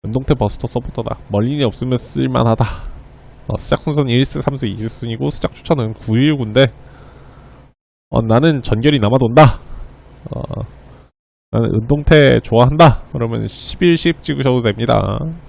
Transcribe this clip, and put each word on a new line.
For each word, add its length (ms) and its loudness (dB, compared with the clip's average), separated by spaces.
운동태 320 -2
버스터 320 -2
서포터다. 520 -8
멀린이 360 -2
없으면 320 -4
쓸만하다. 640 0
어, 80 -6
시작 240 -4
순서는 280 -2
일 140 2
스, 180 -6
삼 140 -4
스, 100 -6
이 120 -6
스 100 -6
순이고, 420 -8
시작 240 -6
추천은 380 -2
구일구인데, 760 2
어, 100 0
나는 400 2
전결이 380 0
남아돈다. 600 4
어, 300 -10
나는 180 0
운동태 580 4
좋아한다. 720 4
그러면 360 -6
십일 500 0
십 260 -2
찍으셔도 380 0
됩니다. 580 0